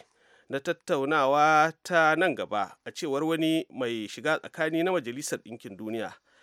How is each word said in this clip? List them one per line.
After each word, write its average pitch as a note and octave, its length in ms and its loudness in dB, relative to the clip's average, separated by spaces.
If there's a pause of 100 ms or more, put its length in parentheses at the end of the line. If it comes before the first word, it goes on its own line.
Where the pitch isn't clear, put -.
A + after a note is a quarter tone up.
(500)
na F3+ 100 -2
tattaunawa D3+ 1120 4 (100)
ta D#3+ 320 4
nan E3 200 2
gaba, G2+ 400 -4 (100)
a A#2 60 -14
cewar C#3 320 -4
wani D#3+ 480 0
mai A#2 380 -4
shiga D3 300 -4
tsakani E3 440 -4
na F#3+ 80 0
Majalisar C3+ 480 -4
Ɗinkin A2+ 380 -16
Duniya, A2 360 -8 (300)